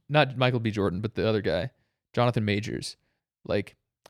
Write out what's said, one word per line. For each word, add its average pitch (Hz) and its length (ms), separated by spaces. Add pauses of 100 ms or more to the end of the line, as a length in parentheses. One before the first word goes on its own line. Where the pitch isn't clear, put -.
not 143 300
Michael 123 220
B. 113 100
Jordan, 101 320
but 107 140
the 95 120
other 110 140
guy, 87 300 (420)
Jonathan 120 320
Majors. 104 500 (500)
Like, - 300 (340)